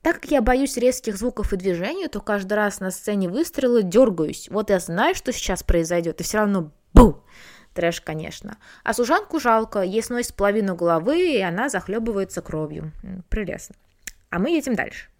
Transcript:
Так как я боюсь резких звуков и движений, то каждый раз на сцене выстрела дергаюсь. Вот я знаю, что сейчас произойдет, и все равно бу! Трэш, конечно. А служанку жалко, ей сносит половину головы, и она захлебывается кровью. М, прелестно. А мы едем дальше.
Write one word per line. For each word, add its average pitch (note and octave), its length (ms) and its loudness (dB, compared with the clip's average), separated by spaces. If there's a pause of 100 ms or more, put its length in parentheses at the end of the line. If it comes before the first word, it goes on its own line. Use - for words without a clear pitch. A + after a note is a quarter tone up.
Так E4 200 -2
как - 100 -6
я C#4 100 4
боюсь B3+ 360 2
резких A#3 400 0
звуков G#3+ 340 -4
и G3 60 -2
движений, G3 500 -4
то G#3 140 -8
каждый G3+ 320 -2
раз G#3 260 0
на F#3+ 120 -4
сцене G3 360 -2
выстрела A#3+ 540 2
дергаюсь. F3+ 680 2
Вот G#3 200 -2
я F#3+ 100 4
знаю, G#3 360 0
что - 180 -6
сейчас - 300 -4
произойдет, E3+ 560 0
и F3 40 -6
все - 160 -2
равно G3 320 0 (220)
бу! G#3+ 280 10 (520)
Трэш, E3+ 280 -2
конечно. - 560 -10 (260)
А G#3+ 100 -2
служанку D#4 460 0
жалко, A3 420 2
ей F#3+ 200 0
сносит A#3+ 340 -6
половину G3+ 400 0
головы, F3 560 2
и G#3+ 100 2
она F#3+ 280 -2
захлебывается G3 720 -4
кровью. D#3 500 -8 (120)
М, F#3 260 -12
прелестно. - 460 -6 (540)
А F3 100 -4
мы C4+ 120 0
едем C4+ 240 0
дальше. - 320 -6 (120)